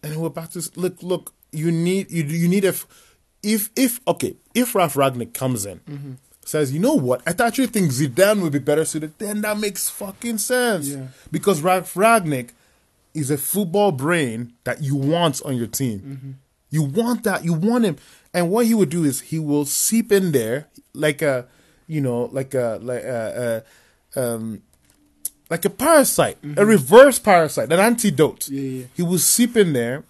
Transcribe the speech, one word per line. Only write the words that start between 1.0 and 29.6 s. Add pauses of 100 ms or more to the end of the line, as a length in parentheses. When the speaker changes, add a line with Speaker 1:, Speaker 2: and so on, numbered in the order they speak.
Speaker 1:
look, (180)
you
need,
you,
you
need
a
f-, (560)
if,
if,
okay, (200)
if
Ralf
Rangnick
comes
in,
Speaker 2:
Mm-hmm. (340)
Speaker 1:
says,
"You
know
what?
I (120)
actually
think
Zidane
would
be
better
suited,"
then
that
makes
fucking
sense.
Speaker 2:
Yeah. (240)
Speaker 1:
Because
Ralf
Rangnick (640)
is
a
football
brain (100)
that
you
want
on
your
team.
Speaker 2:
Mm-hmm. (380)
Speaker 1:
You
want
that.
You
want
him. (360)
And
what
he
would
do
is
he
will
seep
in
there (260)
like
a, (400)
you
know,
like
a,
like
a, (520)
a,
um, (880)
like
a
parasite,
a
Speaker 2:
Mm-hmm.
Speaker 1:
reverse
parasite,
an
antidote.
Speaker 2:
Yeah,
yeah.
Speaker 1:
He
will
seep
in